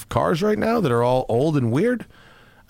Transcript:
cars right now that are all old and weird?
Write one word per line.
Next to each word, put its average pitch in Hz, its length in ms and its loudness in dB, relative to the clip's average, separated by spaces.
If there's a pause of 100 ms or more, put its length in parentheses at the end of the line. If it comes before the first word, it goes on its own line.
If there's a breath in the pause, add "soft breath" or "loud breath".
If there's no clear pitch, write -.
cars 165 340 0
right 214 160 0
now 226 220 0
that 151 100 0
are 117 120 2
all 127 260 0
old 143 280 0
and 120 140 0
weird? 214 360 -2 (640 soft breath)